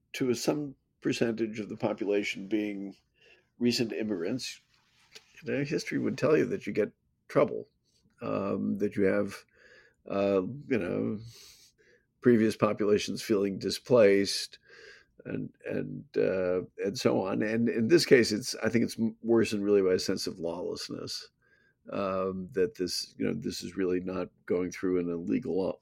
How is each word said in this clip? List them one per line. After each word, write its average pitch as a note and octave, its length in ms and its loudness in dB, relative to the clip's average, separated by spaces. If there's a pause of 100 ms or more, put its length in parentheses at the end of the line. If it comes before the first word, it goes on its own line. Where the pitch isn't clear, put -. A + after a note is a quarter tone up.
(140)
to B2+ 200 0
some D3 420 -2 (260)
percentage A2+ 580 -2
of G2+ 100 -8
the A2 80 -10
population G2+ 720 -2
being G#2 480 -4 (640)
recent A#2+ 320 0
immigrants, G#2+ 680 -4 (840)
you A#2+ 80 -6
know, C3+ 120 0
history D#3 340 -4
would B2 200 -2
tell D#3 200 4
you D3 80 4
that - 220 -6
you G#2 60 -6
get G#2 180 0 (360)
trouble, C3 400 0 (540)
um, G#2 580 -2
that G2+ 160 -2
you G2 80 2
have, G2+ 320 2 (760)
uh, G2 320 2 (260)
you C3 100 0
know, G#2 400 -2 (1040)
previous A2+ 340 6
populations G#2 680 2
feeling G2+ 360 0
displaced G2 1000 2 (680)
and, G#2+ 240 -6 (160)
and, - 380 -6 (140)
uh, F#2 440 0 (220)
and G2+ 140 -2
so B2 280 2
on. A2 160 -2
And A2+ 260 0
in A2+ 200 0
this D#3+ 180 6
case, A#2 260 6
it's, G#2+ 320 -4
I A2+ 60 2
think A#2 140 2
it's - 160 -6
m-, A2+ 240 -2
worsened A2 400 2
really G2+ 180 4
by F#2 120 2
a F#2 60 2
sense - 280 -4
of F#2 120 -10
lawlessness, E2+ 880 -8 (640)
um, F#2+ 640 -4
that F2+ 220 0
this, - 420 -6
you A2+ 80 -2
know, F#2+ 80 0
this F2+ 300 -6
is F#2+ 140 -8
really F#2 220 0
not F#2 300 -6 (160)
going F2+ 260 0
through F#2 280 0
in F2 100 -2
a E2+ 60 -2
legal, F2+ 680 -2